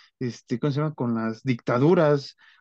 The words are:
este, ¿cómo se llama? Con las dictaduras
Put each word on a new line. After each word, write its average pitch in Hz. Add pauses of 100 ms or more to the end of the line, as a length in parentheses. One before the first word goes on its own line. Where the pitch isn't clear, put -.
(220)
este, 120
¿cómo 147
se 139
llama? 151
Con 120
las 113
dictaduras 143 (240)